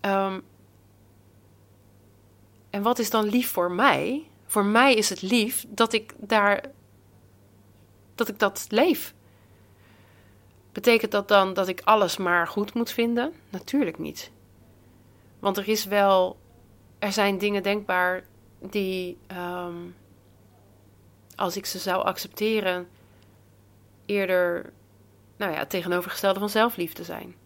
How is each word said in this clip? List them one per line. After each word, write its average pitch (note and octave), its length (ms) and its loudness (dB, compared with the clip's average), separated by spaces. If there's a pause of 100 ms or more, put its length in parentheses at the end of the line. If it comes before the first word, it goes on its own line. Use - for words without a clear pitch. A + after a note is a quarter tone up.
Ehm, G3 380 -2 (2250)
en G3+ 120 -4
wat A#3+ 180 2
is A3 100 0
dan G#3+ 160 2
lief A#3+ 260 2
voor F3+ 200 0
mij? A3+ 560 0 (180)
Voor G#3 200 0
mij A#3 300 6
is G#3+ 140 2
het F3+ 120 -6
lief A3 480 0
dat A3+ 240 2
ik G#3+ 240 -4
daar, G3+ 440 2 (1500)
dat A3+ 120 -2
ik G#3 120 -12
dat G3 300 0
leef. C4+ 440 2 (1600)
Betekent A3+ 400 2
dat G3+ 160 -2
dan F#3+ 260 6
dat F#3 140 0
ik F#3 160 -6
alles G#3 340 4
maar F3 300 2
goed G3+ 260 -4
moet A#3 180 -4
vinden? A#3+ 420 0 (160)
Natuurlijk B3+ 480 -4
niet. D3+ 340 -10 (1080)
Want G3 180 -2
er G3+ 100 -6
is G#3+ 180 0
wel, G3 520 4 (640)
er G3+ 120 -4
zijn G3+ 260 2
dingen G3+ 260 -2
denkbaar F#3 600 0 (360)
die, F#3+ 580 -4 (100)
ehm, F3+ 480 -8 (1600)
als F#3 220 -4
ik F#3+ 80 -10
ze - 140 -8
zou F#3 240 -2
accepteren, F#3+ 840 -2 (1160)
eerder, F3+ 680 0 (640)
nou G3 140 -2
ja, D3+ 60 -4
het - 120 -6
tegenovergestelde F3+ 680 -2
van G#3 100 -4
zelfliefde G3+ 540 -2
zijn. F3 320 -12 (100)